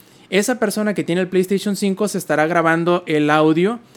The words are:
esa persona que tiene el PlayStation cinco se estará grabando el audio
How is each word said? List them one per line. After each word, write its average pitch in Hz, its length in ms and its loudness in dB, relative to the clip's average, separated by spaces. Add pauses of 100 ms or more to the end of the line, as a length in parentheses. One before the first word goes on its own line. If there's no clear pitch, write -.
(300)
esa 208 300 0
persona 214 340 -2
que 170 100 -4
tiene 170 160 -2
el 185 80 -2
PlayStation 190 460 -2
cinco 196 320 -2
se 196 120 -6
estará 151 280 0
grabando 170 600 2
el 151 220 0
audio 160 520 2 (160)